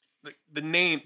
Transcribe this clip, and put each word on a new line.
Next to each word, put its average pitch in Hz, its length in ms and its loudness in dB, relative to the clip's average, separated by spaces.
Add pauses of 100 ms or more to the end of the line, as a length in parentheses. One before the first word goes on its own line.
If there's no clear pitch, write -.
(240)
The, 143 100 -18 (180)
the 147 100 -8
name, 160 440 0